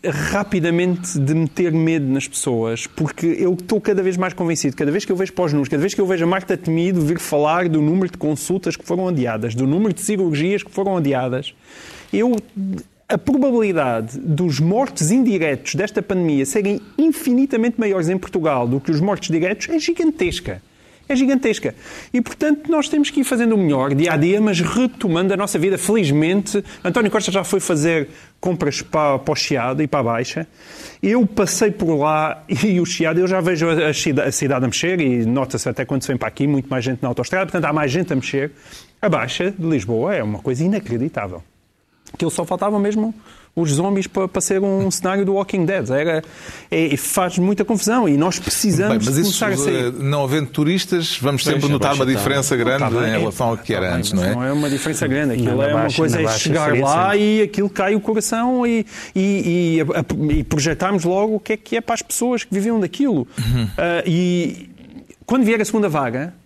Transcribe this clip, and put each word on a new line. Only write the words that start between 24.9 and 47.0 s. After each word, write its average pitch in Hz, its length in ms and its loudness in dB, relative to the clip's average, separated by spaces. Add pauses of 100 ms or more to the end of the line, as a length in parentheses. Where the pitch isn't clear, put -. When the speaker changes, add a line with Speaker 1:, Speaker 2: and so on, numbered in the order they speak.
Speaker 1:
a 175 40 0
nossa 196 200 -2
vida. 185 180 2
Felizmente, 185 880 2 (200)
António 196 260 2
Costa 196 220 0
já 190 120 0
foi 190 160 0
fazer 160 500 0 (300)
compras 170 440 -2
para, 147 340 0
para 135 140 -2
o 139 40 2
Chiado 131 460 -2
e 147 60 0
para 143 140 0
a - 20 -2
Baixa. 117 440 -4 (540)
Eu 226 240 4
passei 208 460 0
por 170 240 0
lá 156 500 0
<laughs> 139 180 -2
e 190 160 4
o 170 60 2
Chiado, 165 340 0
eu 180 80 2
já 185 140 2
vejo 170 260 0
a, 160 200 2
a 147 80 2
cida-, 143 300 0
a 135 60 0
cidade 131 340 0
a - 20 0
mexer 170 340 0
e 123 240 2
nota-se 127 420 -2
até 127 160 -4
quando 131 200 -2
se - 60 -6
vem 131 80 0
para 117 100 -4
aqui, 135 180 -2
muito 139 240 0
mais 127 160 -2
gente 127 160 -2
na 135 60 -2
autoestrada, 180 400 -2
portanto, 165 180 -2
há 151 80 0
mais 151 180 0
gente 170 220 -2
a - 20 0
mexer. 139 360 -2 (500)
A 208 80 2
Baixa 156 400 -2
de 180 160 -6
Lisboa 123 480 0
é 160 80 0
uma 104 160 -4
coisa 131 260 -2
inacreditável. 123 800 -2 (760)
Que 170 120 -2
só 175 140 -4
faltava 196 360 -2
mesmo 214 340 0 (420)
os 160 180 2
zombies 190 340 0
para, 190 200 -2
para 185 140 -2
ser 190 200 0
um 196 280 0
cenário 190 340 -2
do 196 100 0
Walking 196 300 0
Dead. 165 280 0
Era, 156 320 0 (480)
é, 160 260 2
faz 180 400 0